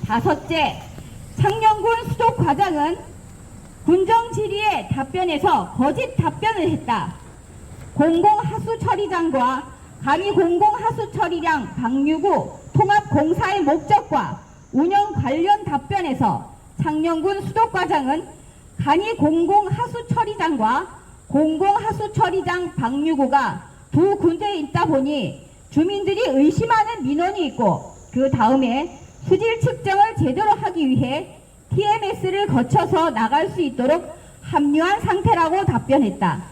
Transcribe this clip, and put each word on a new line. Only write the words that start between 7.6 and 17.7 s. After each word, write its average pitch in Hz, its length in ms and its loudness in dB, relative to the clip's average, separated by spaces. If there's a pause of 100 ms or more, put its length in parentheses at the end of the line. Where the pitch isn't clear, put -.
공공하수처리장과 349 1700 0 (380)
간이 349 280 0
공공하수처리장 349 1400 0
방류구 277 840 0 (160)
통합공사의 403 880 2
목적과 302 760 0 (340)
운영 392 420 2
관련 359 500 0
답변에서 277 920 -2 (280)
창녕군 330 640 0
수도과장은 349 840 0 (500)